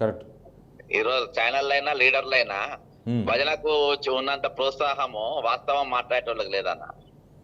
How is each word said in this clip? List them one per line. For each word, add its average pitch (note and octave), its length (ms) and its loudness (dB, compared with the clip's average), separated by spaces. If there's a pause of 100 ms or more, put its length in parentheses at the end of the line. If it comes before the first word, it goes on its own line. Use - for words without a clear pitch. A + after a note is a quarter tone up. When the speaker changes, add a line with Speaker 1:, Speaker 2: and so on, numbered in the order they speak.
Speaker 1:
కరెక్ట్. A2 240 -2 (680)
Speaker 2:
ఈరోజు A#2+ 320 2
ఛానళ్ళైనా, C#3 680 0
లీడర్లైనా B2+ 840 2 (300)
Speaker 1:
మ్మ్. A#2 180 0
Speaker 2:
భజనకు D3 680 2
చు-, C3+ 180 -2
ఉన్నంత C#3 340 -2
ప్రోత్సాహము C3+ 1000 -2
వాస్తవం C3+ 460 0
మాట్లాడేటోళ్ళకి A#2+ 600 0
లేదన్న. F#2 320 -2 (600)